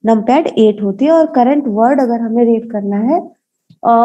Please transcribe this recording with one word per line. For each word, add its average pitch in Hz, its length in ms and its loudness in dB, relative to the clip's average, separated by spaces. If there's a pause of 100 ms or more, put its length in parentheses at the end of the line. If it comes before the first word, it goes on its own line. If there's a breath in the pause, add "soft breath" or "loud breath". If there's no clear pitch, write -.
नमपैड 226 420 0
एट 214 340 0
होती 196 240 -4
है 302 60 2
और 330 140 4
करंट 277 420 0
वर्ड 240 340 0
अगर 233 180 -2
हमें 233 260 0
रीड 226 260 0
करना 202 260 -4
है, 254 220 0 (640)
अ, 233 80 2 (140)